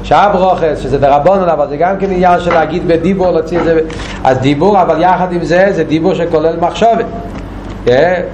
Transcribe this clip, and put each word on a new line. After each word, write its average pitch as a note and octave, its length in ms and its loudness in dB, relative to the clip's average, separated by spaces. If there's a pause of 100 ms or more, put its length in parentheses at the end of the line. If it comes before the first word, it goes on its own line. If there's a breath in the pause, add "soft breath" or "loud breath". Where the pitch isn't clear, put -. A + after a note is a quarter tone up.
שאר F3+ 300 2
ברכות, E3 480 0
שזה C3+ 160 -4
דרבנן, D3 520 2
אבל D3 200 0
זה C#3+ 80 -8
גם F3+ 200 0
כן F#3+ 140 -4
עניין F3+ 280 2
של E3+ 140 -2
להגיד D#3 340 0
בדיבור, F3+ 440 0
להוציא E3 280 -2
את D#3 40 -2
זה, D#3+ 160 2 (440 loud breath)
אז C3 160 4
דיבור, D3+ 420 2
אבל D#3+ 200 0
יחד F3+ 300 2
עם E3+ 120 -4
זה, F3+ 280 2
זה E3 120 -2
דיבור D#3+ 300 0
שכולל D#3+ 460 0
מחשבה, G#3 440 0 (840)
כן? E3 360 2 (120)